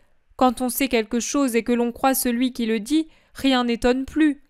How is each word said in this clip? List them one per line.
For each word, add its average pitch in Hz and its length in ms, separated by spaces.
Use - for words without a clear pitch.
Quand 254 260
on 254 80
sait 262 200
quelque 233 300
chose 269 360
et 233 80
que - 80
l'on 240 200
croit 269 220
celui 247 380
qui 240 140
le 220 140
dit, 302 280
rien 262 300
n'étonne 247 420
plus. 302 440